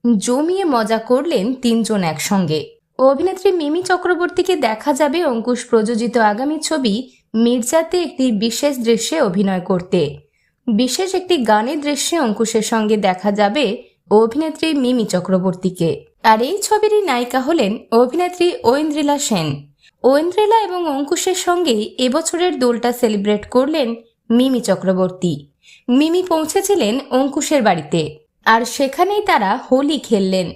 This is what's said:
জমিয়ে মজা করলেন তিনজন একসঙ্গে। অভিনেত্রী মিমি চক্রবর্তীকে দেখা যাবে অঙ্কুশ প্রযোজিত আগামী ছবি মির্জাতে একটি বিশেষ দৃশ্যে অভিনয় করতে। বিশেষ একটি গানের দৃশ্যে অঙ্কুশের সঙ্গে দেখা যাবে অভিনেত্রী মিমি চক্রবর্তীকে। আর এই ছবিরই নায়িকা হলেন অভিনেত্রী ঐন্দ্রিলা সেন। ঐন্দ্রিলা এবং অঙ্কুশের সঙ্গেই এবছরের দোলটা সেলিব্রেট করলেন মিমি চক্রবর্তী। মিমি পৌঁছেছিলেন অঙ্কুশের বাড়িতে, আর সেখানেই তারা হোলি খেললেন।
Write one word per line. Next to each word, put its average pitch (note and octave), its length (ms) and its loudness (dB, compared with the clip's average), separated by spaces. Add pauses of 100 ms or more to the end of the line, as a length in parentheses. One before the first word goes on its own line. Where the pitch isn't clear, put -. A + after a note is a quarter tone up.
(180)
জমিয়ে D#4+ 480 0
মজা A3+ 340 0
করলেন B3+ 460 0 (100)
তিনজন A3+ 480 0
একসঙ্গে। D#3 560 -2 (400)
অভিনেত্রী E4 520 2
মিমি E4 300 -2
চক্রবর্তীকে F4+ 760 0
দেখা B3 380 -2
যাবে D4 320 0
অঙ্কুশ A#3+ 340 -2 (100)
প্রযোজিত A3+ 480 0
আগামী A#3 420 0
ছবি C4 360 -2 (400)
মির্জাতে B3+ 680 2
একটি C4 280 -2
বিশেষ A3+ 480 -2
দৃশ্যে A3+ 420 0
অভিনয় F#3+ 480 0
করতে। F3+ 320 0 (680)
বিশেষ B3 480 0
একটি F4+ 220 0
গানের A#3 440 0
দৃশ্যে C#4+ 380 -2
অঙ্কুশের A3 520 0
সঙ্গে A3 260 2
দেখা G3 340 0
যাবে G#3 340 2 (460)
অভিনেত্রী D4 600 2
মিমি B3 320 0
চক্রবর্তীকে। F3+ 840 0 (340)
আর A3 180 4
এই D#4+ 160 -2
ছবিরই G#4+ 440 2
নায়িকা B3+ 380 -2
হলেন B3+ 320 0 (200)
অভিনেত্রী F4 560 2 (160)
ঐন্দ্রিলা C#4+ 560 0
সেন। F3 300 -2 (540)
ঐন্দ্রিলা F4+ 600 4
এবং F4+ 240 -4
অঙ্কুশের D#4 580 -2
সঙ্গেই D#4 520 0
এবছরের D#4 640 0
দোলটা A#3+ 320 0
সেলিব্রেট G#3 580 0
করলেন C4 460 0 (340)
মিমি B3 320 2
চক্রবর্তী। F#3 720 0 (540)
মিমি D#4+ 360 2
পৌঁছেছিলেন D#4 720 0 (160)
অঙ্কুশের C#4 500 0
বাড়িতে, E3+ 400 0 (440)
আর A3+ 200 4
সেখানেই F4 560 -2
তারা C#4+ 300 0 (160)
হোলি C#4+ 300 2
খেললেন। F#3+ 580 -2